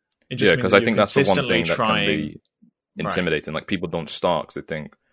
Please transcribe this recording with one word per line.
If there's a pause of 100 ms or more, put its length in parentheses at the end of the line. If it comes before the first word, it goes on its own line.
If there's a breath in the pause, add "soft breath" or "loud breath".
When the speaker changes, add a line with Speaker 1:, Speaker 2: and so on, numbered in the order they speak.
(300)
Speaker 1:
It
just
Speaker 2:
Yeah,
Speaker 1:
means
Speaker 2:
'cause
Speaker 1:
that
Speaker 2:
I
Speaker 1:
you're
Speaker 2:
think
that's
the
one
Speaker 1:
consistently
Speaker 2:
thing
that
can
Speaker 1:
trying.
Speaker 2:
be (580)
Speaker 1:
Right.
Speaker 2:
intimidating.
Like,
people
don't
start
'cause
they
think, (180)